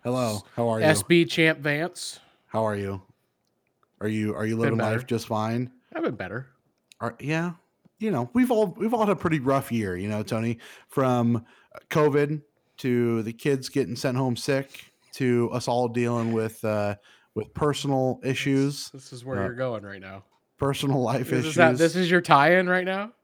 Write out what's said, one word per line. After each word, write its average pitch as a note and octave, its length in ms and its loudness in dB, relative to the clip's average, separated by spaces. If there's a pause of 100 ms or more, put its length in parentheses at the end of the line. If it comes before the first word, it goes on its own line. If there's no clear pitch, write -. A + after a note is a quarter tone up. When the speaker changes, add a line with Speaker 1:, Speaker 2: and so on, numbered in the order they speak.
Speaker 1:
Hello. A#2+ 400 -2 (140)
How A#2 100 2
are A2+ 140 0
you? - 60 2
Speaker 2:
S D3+ 160 4
B E3+ 200 4
Champ D#3+ 360 2
Vance. D3 600 -4 (280)
Speaker 1:
How A2+ 200 -2
are G#2 80 -2
you? G2 260 -6 (1000)
Are G#2 80 -2
you, G#2+ 260 -2
are A2 100 -4
you A2 100 -2
Speaker 2:
Been A2+ 80 -2
Speaker 1:
living A2+ 160 2
Speaker 2:
better. A2 180 0
Speaker 1:
life B2 100 -6
just A2+ 200 -4
fine? A2+ 440 -2 (240)
Speaker 2:
I've E4 80 -4
been F#3+ 120 -4
better. G2 320 -10 (520)
Speaker 1:
Are, A#2 220 -6
yeah. D#3+ 300 -4 (480)
You G#3+ 120 -2
know, B2 220 -2
we've B3+ 180 2
all, G#3+ 160 2 (100)
we've A3+ 160 0
all A3+ 120 0
had G#3 40 2
a G3 60 4
pretty D#3+ 240 0
rough C3+ 320 0
year, G#2 240 -2
you G2 140 -4
know, G#2+ 120 -2
Tony, A2+ 360 -2 (320)
from A#2+ 560 2 (440)
covid D3 520 2 (380)
to A#2+ 440 0
the A2+ 80 -6
kids B2+ 380 -2
getting B2 260 -2
sent B2+ 220 -2
home C3 180 0
sick - 560 -4 (220)
to A#2+ 400 2
us B2 160 -4
all B2 180 0
dealing A#2 460 0
with, A2 320 -2
uh, G#2 300 0 (400)
with G#2+ 180 -8
personal C#3 680 0
Speaker 2:
This, C3+ 100 -2
Speaker 1:
issues. C#3 580 -2
Speaker 2:
this - 240 -20
is A#2+ 100 -18
where B2+ 160 -6
Speaker 1:
Uh, G2 60 -2
Speaker 2:
you're - 100 -6
going A#2+ 280 -6
right G2 180 -16
now. F#2+ 220 -16 (340)
Speaker 1:
personal C#3 440 0
life B2 280 0
Speaker 2:
This B2+ 100 2
Speaker 1:
issues. C#3 120 -2
Speaker 2:
is D3 60 -4
how, E3 140 6
this D#3+ 240 4
is F3+ 160 2
your F3+ 80 4
tie-in E3+ 480 6
right F3+ 180 0
now? G3+ 280 -6 (100)